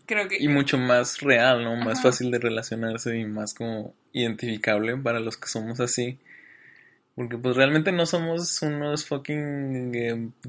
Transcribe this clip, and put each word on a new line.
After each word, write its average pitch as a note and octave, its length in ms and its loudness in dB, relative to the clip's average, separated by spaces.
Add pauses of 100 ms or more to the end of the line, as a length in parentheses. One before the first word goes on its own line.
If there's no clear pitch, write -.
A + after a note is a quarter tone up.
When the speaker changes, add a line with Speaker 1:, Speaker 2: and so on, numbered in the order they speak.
Speaker 1:
creo G#3 220 -2
que G3 120 -4
Speaker 2:
Y C#3+ 60 2
mucho C#3 320 4
más B2 420 2
real, B2 440 6
¿no? A#2 100 -2
Más A#2 240 -2
Speaker 1:
Ajá. B2+ 120 6
Speaker 2:
fácil B2+ 200 0
de A#2+ 80 2
relacionarse A2+ 800 -2
y A2+ 60 -4
más G#2+ 300 -6
como A2+ 380 -6 (200)
identificable A2+ 840 0
para A#2 200 -2
los A2+ 180 -6
que - 120 -14
somos A#2 320 -4
así. B2 380 -2 (960)
Porque, A#2+ 220 -6
pues, B2 200 0
realmente D#3 360 4
no E3+ 140 2
somos E3+ 560 -2
unos D3 420 -2
fucking, C#3 920 -4
eh, A#2 340 -2 (200)